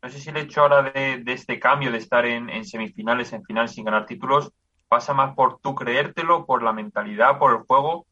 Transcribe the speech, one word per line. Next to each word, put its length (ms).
No 60
sé 120
si 100
el 60
hecho 260
ahora 200
de, 360
de 140
este 260
cambio, 320
de 80
estar 280
en, 220
en 160
semifinales, 680
en 100
final 260
sin 160
ganar 220
títulos, 460
pasa 260
más 200
por 260
tú 140
creértelo, 720
por 160
la 100
mentalidad, 680
por 140
el 140
juego 460